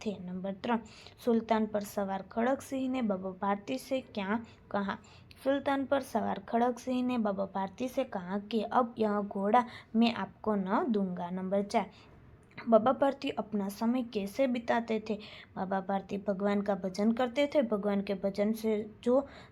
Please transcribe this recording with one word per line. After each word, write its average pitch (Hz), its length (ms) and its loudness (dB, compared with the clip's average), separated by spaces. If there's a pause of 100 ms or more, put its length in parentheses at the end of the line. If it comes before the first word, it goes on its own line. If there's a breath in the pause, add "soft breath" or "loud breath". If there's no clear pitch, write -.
थे। 196 160 -4
नंबर 185 320 -6
तीन, 226 260 0 (440 loud breath)
सुल्तान 226 420 2
पर 208 180 -2
सवार 196 480 -4
खड़ग 254 280 2
सिंह 262 300 -4
ने 254 120 0
बाबा 190 280 -2 (120)
भारती 202 360 0
से 262 220 -2
क्या 208 400 -2 (300 loud breath)
कहा? 202 280 -2 (460 loud breath)
सुल्तान 277 420 2
पर 269 160 2
सवार 202 360 0 (100)
खड़ग 240 280 2
सिंह 254 300 -2
ने 247 120 0
बाबा 202 260 0
भारती 196 440 -4
से 254 160 -2
कहा 190 380 -4
कि 214 200 -2
अब 240 360 2
यह 208 220 2
घोड़ा 208 440 2 (320 loud breath)
मैं 226 180 6
आपको 202 400 -2
न 202 340 2
दूंगा। 185 420 0
नंबर 185 320 0
चार, 202 280 0 (680 loud breath)
बाबा 226 340 6
भारती 277 380 0
अपना 202 380 -4
समय 233 340 0 (120)
कैसे 196 320 0
बिताते 233 520 0 (120)
थे? 208 80 -2 (380 loud breath)
बाबा 185 240 -2
भारती 196 380 -4
भगवान 202 440 0
का 202 120 0
भजन 196 380 0
करते 254 340 2
थे। 285 180 2
भगवान 202 380 0
के 202 120 -2
भजन 196 380 0
से 220 260 0 (240)
जो 262 240 4 (260 loud breath)